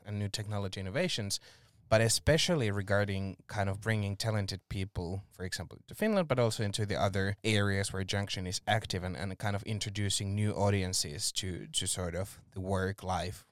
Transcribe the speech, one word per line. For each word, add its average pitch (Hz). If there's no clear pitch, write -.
and 104
new 101
technology 101
innovations, 104
but 110
especially 143
regarding 98
kind 101
of 98
bringing 104
talented 101
people, 95
for 92
example, -
to 123
Finland, 202
but 131
also 117
into 101
the 101
other 98
areas 101
where 95
Junction 101
is 92
active 104
and, 90
and 92
kind 101
of -
introducing 101
new 107
audiences 92
to, -
to -
sort 87
of 95
the 95
work 95
life 92